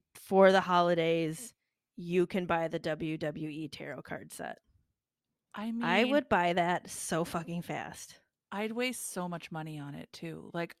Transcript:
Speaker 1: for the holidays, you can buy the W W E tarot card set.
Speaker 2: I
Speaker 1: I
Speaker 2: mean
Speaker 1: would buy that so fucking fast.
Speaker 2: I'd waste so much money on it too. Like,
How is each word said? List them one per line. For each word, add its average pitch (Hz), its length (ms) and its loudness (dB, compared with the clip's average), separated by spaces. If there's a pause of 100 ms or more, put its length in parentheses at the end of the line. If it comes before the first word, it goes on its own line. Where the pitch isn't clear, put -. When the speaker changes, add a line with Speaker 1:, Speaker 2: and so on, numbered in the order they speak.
(140)
Speaker 1:
for 190 380 8
the 190 100 8
holidays, 170 920 2 (420)
you 175 320 2
can 185 180 -2
buy 165 220 0
the 165 120 -4
W 156 380 -4
W 156 320 -4
E 151 180 -8
tarot 143 360 -12
card - 280 -12
set. - 280 -12 (960)
Speaker 2:
I 208 100 -10 (160)
Speaker 1:
I 185 220 4
Speaker 2:
mean 254 80 2
Speaker 1:
would 285 180 2
buy 175 240 4
that 175 360 0
so - 340 -4
fucking 170 400 -6
fast. - 560 -10 (320)
Speaker 2:
I'd 214 200 -4
waste 247 420 -4
so 180 140 -4
much 170 240 -10
money 156 280 -8
on 143 160 -10
it - 180 -14
too. 160 400 -12
Like, 170 260 -4